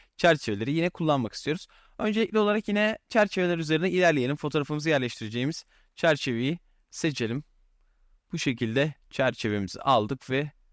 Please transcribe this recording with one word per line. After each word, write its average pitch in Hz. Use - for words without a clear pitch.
çerçeveleri 139
yine 165
kullanmak 143
istiyoruz. -
Öncelikli 214
olarak 208
yine 214
çerçeveler 180
üzerine 160
ilerleyelim. 151
Fotoğrafımızı 151
yerleştireceğimiz 123
çerçeveyi 139
seçelim. 131
Bu 170
şekilde 127
çerçevemizi 104
aldık 127
ve 139